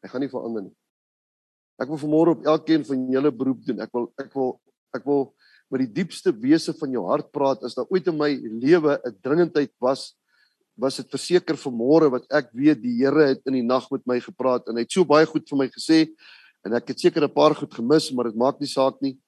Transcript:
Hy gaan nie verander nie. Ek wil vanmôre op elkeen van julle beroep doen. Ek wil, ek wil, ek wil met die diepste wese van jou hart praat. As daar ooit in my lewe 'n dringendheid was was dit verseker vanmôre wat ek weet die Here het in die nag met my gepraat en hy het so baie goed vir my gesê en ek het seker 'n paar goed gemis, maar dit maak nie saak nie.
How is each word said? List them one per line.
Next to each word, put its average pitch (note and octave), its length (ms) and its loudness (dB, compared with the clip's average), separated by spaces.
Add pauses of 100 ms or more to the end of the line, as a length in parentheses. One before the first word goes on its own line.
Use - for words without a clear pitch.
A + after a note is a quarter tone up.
Hy F#2+ 60 -16
gaan B2+ 120 -8
nie C#3 80 -6
verander A2+ 340 -8
nie. F2 120 -18 (1040)
Ek B2+ 80 -6
wil D3+ 100 -8
vanmôre D3+ 380 2
op D#3+ 100 -10
elkeen D#3 380 2
van C3 280 -4
julle C#3 200 2
beroep A#2+ 340 -4
doen. A2 140 -6
Ek A2 140 -10
wil, A#2+ 260 -6
ek C3+ 140 -14
wil, B2+ 280 -4 (340)
ek B2+ 100 -8
wil C#3 280 -2 (360)
met C3 160 -4
die G#2+ 160 -12
diepste F3+ 300 -4
wese D3 420 0
van C#3+ 180 -8
jou A2+ 160 -4
hart D3 240 -2
praat. C3+ 320 -2
As B2 120 -8
daar B2+ 140 -6
ooit F#3+ 180 0
in D#3+ 100 -2
my D3 180 0
lewe C#3 640 2
'n A#2+ 220 -8
dringendheid D#3+ 580 0
was C3 360 -2 (640)
was B2+ 220 -4
dit - 100 -14
verseker D#3+ 480 -2
vanmôre C#3 540 2
wat B2+ 180 -6
ek C#3+ 240 -2
weet C#3+ 260 4
die A#2+ 200 -2
Here C#3 320 4
het - 160 -6
in C3 100 0
die A#2 60 -2
nag B2+ 260 0
met C3 160 -6
my B2 160 0
gepraat B2 460 -4
en A#2 100 -4
hy A#2 80 -2
het - 80 -12
so F3+ 120 4
baie D3+ 200 6
goed D#3+ 220 -6
vir C#3+ 100 -2
my C3 120 0
gesê D#3+ 340 2 (600)
en G#2+ 100 -4
ek A#2+ 180 -4
het - 60 -10
seker E3+ 240 2
'n C3+ 100 -2
paar D3 220 4
goed - 180 -12
gemis, C3+ 380 0
maar B2 140 -4
dit A2 100 -6
maak B2+ 240 0
nie C#3+ 80 -6
saak C3+ 340 -2
nie. C3+ 160 -6 (100)